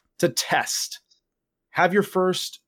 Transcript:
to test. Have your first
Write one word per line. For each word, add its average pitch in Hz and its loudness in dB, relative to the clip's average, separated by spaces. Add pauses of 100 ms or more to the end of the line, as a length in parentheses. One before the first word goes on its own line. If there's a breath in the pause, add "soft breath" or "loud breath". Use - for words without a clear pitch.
(200)
to 165 2
test. - -4 (720)
Have 175 2
your 202 4
first - -2